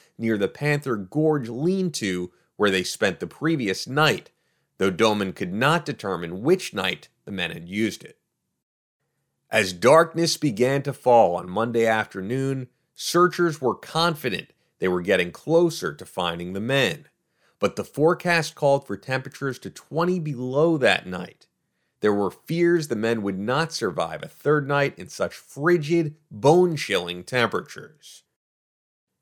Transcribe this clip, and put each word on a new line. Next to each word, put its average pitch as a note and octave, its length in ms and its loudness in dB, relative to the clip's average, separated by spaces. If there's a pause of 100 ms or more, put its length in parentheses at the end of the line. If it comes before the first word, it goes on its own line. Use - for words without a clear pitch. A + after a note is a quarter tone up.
(180)
near A2+ 200 0
the G2 100 0
Panther D3 480 -2
Gorge C#3+ 520 -2
lean-to A#2+ 840 -2 (240)
where G2+ 160 2
they F#2 120 2
spent F#2+ 360 -2
the F2 80 -6
previous C3+ 580 -4
night, C3+ 460 0 (460)
though F#2+ 120 2
Doman G2+ 440 2
could F#2 200 -8
not D3 320 0
determine F#2 560 -6
which F3+ 320 0
night F#2 360 -4 (160)
the G#2 60 -12
men F2+ 200 -4
had E2+ 180 -12
used G#2 340 -4
it. - 140 -20 (1300)
As G#2 240 0
darkness D#3+ 640 4
began C3 460 0
to C#3 100 -6
fall A2 420 4
on F2 140 -8
Monday A2+ 360 0
afternoon, A#2 840 -2 (260)
searchers F3 680 2
were A#2 140 0
confident D#3 760 -2 (280)
they F#2 100 2
were F2+ 120 0
getting F2+ 300 2
closer D#3 600 0
to - 120 -16
finding F2 460 -4
the G2 80 -6
men, A2+ 460 0 (520)
but - 200 -2
the G2 80 -4
forecast E3+ 680 0
called C#3 300 2
for G2+ 120 -8
temperatures C3 600 -8
to - 100 -12
twenty F3 500 -4
below D3 580 0
that G2+ 300 2
night. F2 380 -10 (560)
There G#2 120 4
were G2+ 180 0
fears E3+ 560 0
the A#2+ 80 -4
men A2+ 280 0
would G2 140 -4
not C3 360 -2
survive E2 500 -4
a E2 60 -12
third D3 360 0
night C#3+ 320 -2
in F2+ 120 -14
such - 260 -6
frigid, D#3+ 800 0 (160)
bone-chilling G#2+ 920 2
temperatures. - 1000 -4 (1000)